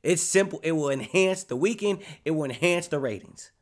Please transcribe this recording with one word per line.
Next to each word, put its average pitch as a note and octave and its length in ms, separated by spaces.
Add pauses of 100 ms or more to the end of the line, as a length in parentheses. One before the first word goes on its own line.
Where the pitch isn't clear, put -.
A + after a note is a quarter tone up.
It's E3+ 200
simple. F#3 400
It D#3+ 100
will D3+ 160
enhance F#3 560
the B2 120
weekend. G3 440 (240)
It D3 60
will D#3 140
enhance E3+ 440
the D3 100
ratings. - 640